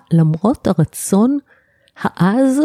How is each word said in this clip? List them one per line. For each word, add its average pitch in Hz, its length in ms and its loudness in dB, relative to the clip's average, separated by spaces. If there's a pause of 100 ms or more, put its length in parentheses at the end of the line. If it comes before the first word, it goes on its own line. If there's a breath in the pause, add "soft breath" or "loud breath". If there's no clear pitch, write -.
(120)
למרות 165 560 0
הרצון 202 680 0 (640 soft breath)
העז 262 640 0